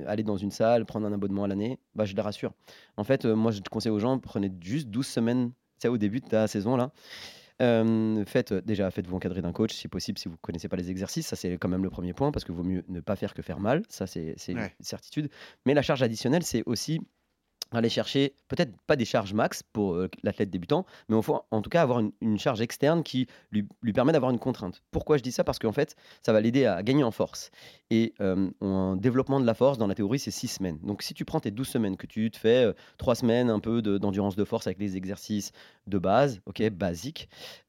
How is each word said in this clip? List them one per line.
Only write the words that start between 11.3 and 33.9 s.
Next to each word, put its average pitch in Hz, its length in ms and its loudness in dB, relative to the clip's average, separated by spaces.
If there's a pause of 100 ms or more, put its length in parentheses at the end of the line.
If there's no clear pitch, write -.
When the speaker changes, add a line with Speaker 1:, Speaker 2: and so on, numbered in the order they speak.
Speaker 1:
c'est 90 220 -4
quand - 100 -2
même 90 160 0
le 92 60 -2
premier 90 220 -6
point, 139 200 0
parce - 120 -6
que - 60 -10
vaut 87 140 -6
mieux 92 240 -2
ne 90 120 -8
pas 101 140 -4
faire 98 200 -6
que - 80 -10
faire 87 180 -8
mal. 123 280 0
Ça, - 180 -8
c'est, 80 300 -8
c'est - 180 -8
Speaker 2:
Ouais. 107 260 -6
Speaker 1:
une - 40 -18
certitude. - 440 -6 (380)
Mais 131 80 6
la 147 80 4
charge 131 200 0
additionnelle, 123 400 2
c'est 117 240 -2
aussi 147 340 -2 (720)
aller 117 140 4
chercher, 139 460 0 (140)
peut-être 131 220 0 (160)
pas 156 100 4
des 117 100 2
charges 101 260 0
max 120 300 0
pour, 98 320 0
euh, 90 160 -2 (120)
l'athlète 101 280 0
débutant, 95 340 0 (240)
mais 110 80 4
au 110 60 4
fond, 143 180 0 (100)
en 110 120 0
tout 104 80 -8
cas, 165 100 4
avoir 123 200 4
une, 104 200 0
une 107 180 2
charge 117 220 0
externe 147 420 2
qui 131 240 -2 (240)
lui, 104 160 0 (140)
lui 113 140 0
permet 131 180 4
d'avoir 139 180 4
une 123 80 2
contrainte. 110 520 -6
Pourquoi 151 260 2
je 131 60 0
dis 127 100 -6
ça ? 180 100 0
Parce 143 160 -2
qu'en 110 140 0
fait, - 240 -2 (260)
ça 113 120 4
va 107 80 6
l'aider 120 240 4
à 95 160 2
gagner 135 200 4
en 117 100 4
force. - 380 -4 (380)
Et, 113 320 4
euh, 95 300 2 (100)
un 95 360 0
développement 131 440 2
de 127 60 2
la 113 80 4
force, 135 240 4
dans 110 80 2
la 98 80 0
théorie, 107 240 0
c'est 113 120 -8
six - 180 -6
semaines. 87 340 -4
Donc, 101 180 -4
si - 140 -8
tu 170 100 -6
prends 160 160 -2
tes 110 100 -4
douze 117 180 -6
semaines, 101 280 0
que - 100 -12
tu 110 240 -2
te - 60 -16
fais, 120 300 6
euh, 98 60 2 (260)
trois 123 160 2
semaines, 120 340 4
un 107 100 4
peu 113 220 -2
de, 104 160 0